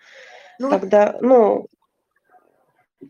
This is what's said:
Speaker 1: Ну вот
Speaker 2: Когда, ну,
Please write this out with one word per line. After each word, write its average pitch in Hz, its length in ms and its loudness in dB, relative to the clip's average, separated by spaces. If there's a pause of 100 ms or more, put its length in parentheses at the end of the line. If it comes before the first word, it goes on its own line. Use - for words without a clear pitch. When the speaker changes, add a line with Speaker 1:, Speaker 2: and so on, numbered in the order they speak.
(580)
Speaker 1:
Ну 262 120 -6
вот 196 100 -2
Speaker 2:
Когда, 208 400 0
ну, 233 480 0 (1400)